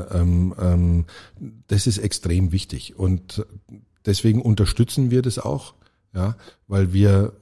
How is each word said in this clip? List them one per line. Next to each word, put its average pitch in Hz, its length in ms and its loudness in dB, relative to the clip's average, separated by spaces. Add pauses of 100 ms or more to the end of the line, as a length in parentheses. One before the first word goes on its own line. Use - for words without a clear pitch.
(140)
ähm, 87 440 2
ähm, 87 480 2 (640)
das 107 180 0
ist 107 120 0
extrem 87 560 -2
wichtig. - 440 -6
Und 92 480 -4 (600)
deswegen 110 360 2
unterstützen 120 720 0
wir 127 100 2
das 127 160 -4
auch, 135 360 -8 (420)
ja, 98 220 -4 (320)
weil 98 240 0
wir, 101 480 4